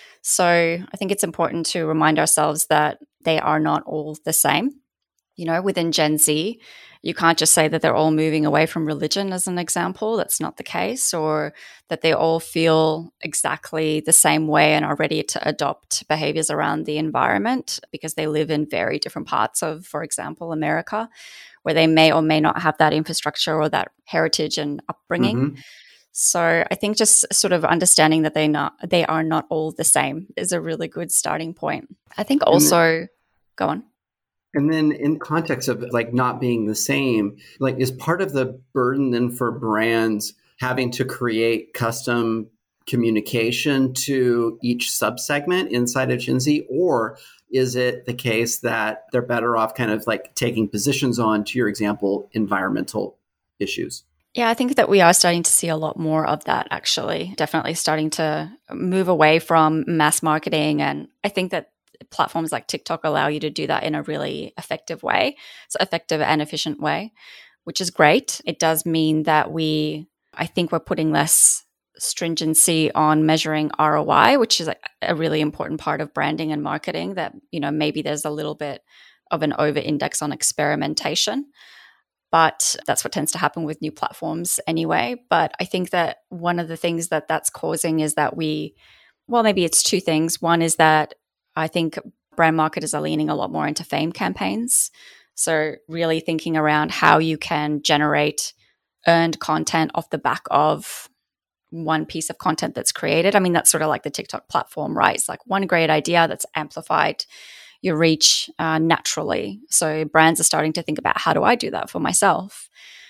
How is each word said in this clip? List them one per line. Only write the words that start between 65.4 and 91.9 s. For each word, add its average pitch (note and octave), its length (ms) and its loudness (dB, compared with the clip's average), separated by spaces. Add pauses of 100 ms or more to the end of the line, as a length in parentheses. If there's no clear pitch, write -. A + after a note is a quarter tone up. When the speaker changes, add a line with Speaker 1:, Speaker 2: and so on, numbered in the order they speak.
Speaker 1:
It's - 160 -10
effective E3 400 -4
and D3+ 220 0
efficient D3+ 360 -6
way, D#3 320 -4 (520)
which - 180 -6
is F3 80 -4
great. F3 560 4
It - 140 -4
does D#3+ 260 2
mean D#3 380 2
that D3+ 280 2
we, D#3 560 -4 (280)
I - 100 -4
think E3+ 260 -2
we're E3 80 0
putting D#3+ 320 -2
less - 520 2 (340)
stringency D#3+ 920 0
on D#3 340 4
measuring D#3 540 0
R D3+ 180 4
O D#3 120 -2
I, A3+ 280 6
which A3+ 240 2
is D#3+ 60 -8
a, - 80 -6 (260)
a - 140 -2
really D#3 260 0
important D3+ 380 -4
part D3+ 200 -4
of D3 140 -8
branding D#3 380 -2
and D3+ 100 -4
marketing, D#3+ 540 -6
that, E3 180 -6 (180)
you E3+ 80 -6
know, C#3+ 120 -4
maybe D3+ 320 -2
there's D3+ 220 -4
a D#3 40 -4
little D3+ 260 -6
bit D3 280 -10 (480)
of D#3 100 -2
an D3 160 0
over-index D3 640 -2
on D3 100 -4
experimentation. D3+ 1160 -2 (800)
But - 460 2 (100)
that's - 180 -2
what - 100 -6
tends D3+ 180 -2
to D#3+ 60 -4
happen D#3+ 260 -2
with D3+ 180 -8
new D3+ 100 -6
platforms - 760 -6
anyway. E3 480 0 (140)
But D#3+ 300 2
I F3+ 60 -4
think F3+ 240 -4
that E3+ 280 0 (120)
one F3 300 -2
of E3 80 -4
the E3 100 -10
things E3+ 300 -2
that D#3 200 -4
that's D#3 220 -2
causing D#3+ 520 -2
is D3+ 140 0
that D3 220 0
we, D#3 380 -4 (520)
well, A#3 160 2
maybe F#3+ 200 4
it's - 180 2
two - 200 2
things. D#3+ 400 0
One E3+ 200 2
is D#3+ 140 2
that D#3 400 4 (400)
I D#3+ 120 -2
think E3 300 -4 (380)